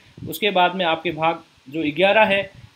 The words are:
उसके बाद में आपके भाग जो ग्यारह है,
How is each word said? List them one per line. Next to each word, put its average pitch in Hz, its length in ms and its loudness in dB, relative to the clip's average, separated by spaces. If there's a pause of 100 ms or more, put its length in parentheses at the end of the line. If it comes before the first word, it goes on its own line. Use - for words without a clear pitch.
(300)
उसके 208 200 -2
बाद 180 260 2
में 185 100 -2
आपके 160 260 -2
भाग 160 320 -2 (260)
जो 156 140 -6
ग्यारह 190 400 4
है, 196 420 -2 (100)